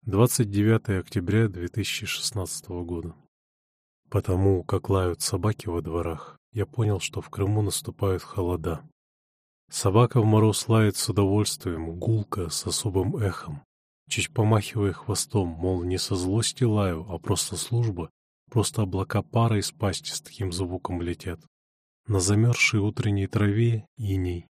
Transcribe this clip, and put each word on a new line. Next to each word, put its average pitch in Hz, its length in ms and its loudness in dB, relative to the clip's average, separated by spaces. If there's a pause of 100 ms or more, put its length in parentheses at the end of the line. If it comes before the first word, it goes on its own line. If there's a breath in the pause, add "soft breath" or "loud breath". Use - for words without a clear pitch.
Двадцать 110 460 4
девятое 101 520 2
октября 101 460 0
две 87 200 -6
тысячи 101 400 -6
шестнадцатого - 760 -6
года. 85 300 -6 (960)
Потому 95 540 2
как - 260 -4
лают 92 320 0
собаки 98 460 -2
во 85 160 -4
дворах, 82 560 -6 (140)
я 101 120 -2
понял, 107 340 0
что - 220 -8
в - 80 -14
Крыму 101 320 0
наступают 95 600 -2
холода. 87 580 -2 (880)
Собака 117 500 4
в 110 60 4
мороз 107 420 4
лает 110 300 4
с - 100 -4
удовольствием, 95 920 0
гулко, 101 500 -2
с - 160 -6
особым 92 520 -2
эхом, 90 460 -4 (460)
чуть - 240 -4
помахивая 107 580 2
хвостом, 95 580 -2
мол, 87 340 -2
не 90 160 -2
со - 160 -4
злости 95 480 0
лаю, 98 440 0
а 82 120 -8
просто - 360 -4
служба, 104 540 -2 (400)
просто 110 320 0
облака 95 400 -2
пара 117 380 2
из 95 120 -4
пасти - 380 -4
с - 120 -8
таким - 300 -6
звуком 90 520 -4
летят. 85 360 -6 (680)
На 101 120 2
замёрзшей 107 600 4
утренней 101 480 0
траве 110 580 2 (120)
иней. 92 500 -2 (120)